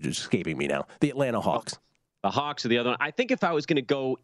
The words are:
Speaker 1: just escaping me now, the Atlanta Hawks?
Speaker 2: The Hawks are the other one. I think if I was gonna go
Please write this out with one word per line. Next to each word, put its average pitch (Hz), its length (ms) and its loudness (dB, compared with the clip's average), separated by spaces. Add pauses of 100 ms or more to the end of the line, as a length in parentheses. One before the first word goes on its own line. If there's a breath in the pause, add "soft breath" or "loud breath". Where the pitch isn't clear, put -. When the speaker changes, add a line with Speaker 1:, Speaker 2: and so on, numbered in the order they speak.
Speaker 1:
just - 200 -2
escaping 80 360 -2
me 71 100 -2
now, 69 200 -2 (140 loud breath)
the 147 100 4
Atlanta 123 300 0
Hawks? - 380 -2 (440)
Speaker 2:
The 98 80 0
Hawks 143 340 -2
are 120 40 -2
the 120 100 4
other 120 120 0
one. 123 80 0
I 147 140 0
think 247 180 0
if 254 140 2
I 170 80 2
was 151 140 0
gonna 143 160 2
go 131 420 0